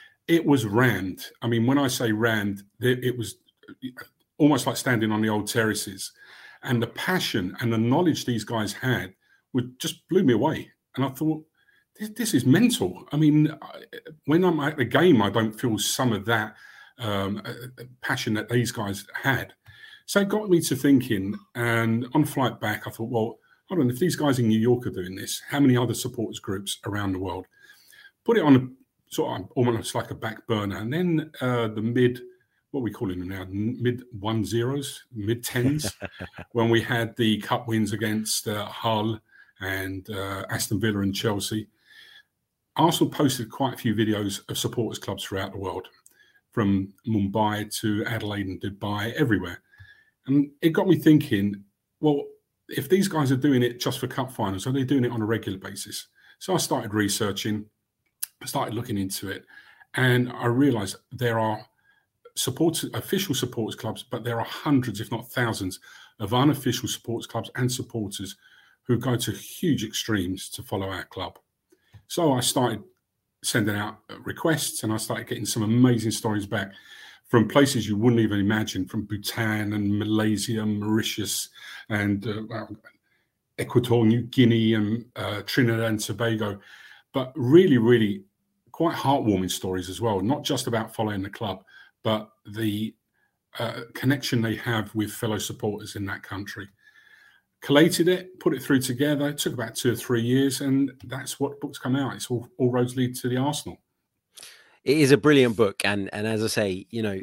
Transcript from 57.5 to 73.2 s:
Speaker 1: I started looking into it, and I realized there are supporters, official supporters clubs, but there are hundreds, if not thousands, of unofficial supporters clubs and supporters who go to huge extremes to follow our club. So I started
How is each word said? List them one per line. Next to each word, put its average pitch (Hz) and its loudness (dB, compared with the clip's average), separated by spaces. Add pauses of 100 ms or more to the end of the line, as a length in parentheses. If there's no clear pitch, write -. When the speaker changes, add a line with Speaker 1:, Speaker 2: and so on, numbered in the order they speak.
Speaker 1:
I - -16
started - -4
looking 107 -6
into 95 -4
it, - -12 (500)
and 123 4
I - -6
realized 120 2 (160)
there 117 -2
are 110 -2 (680)
supporters, 139 -2
official 190 -2
supporters 110 -4
clubs, 107 -8
but 113 -10
there 117 -4
are 110 -4
hundreds, 123 0
if - -10
not 113 -6
thousands, 104 -2 (400)
of 104 -4
unofficial 127 2
supporters - -8
clubs 113 -8
and 127 0
supporters 101 -6 (460)
who 123 2
go 123 0
to - -4
huge 117 -2
extremes 95 -4
to - -12
follow 98 -6
our 90 -8
club. - -12 (680)
So 165 2
I 127 2
started 117 0 (600)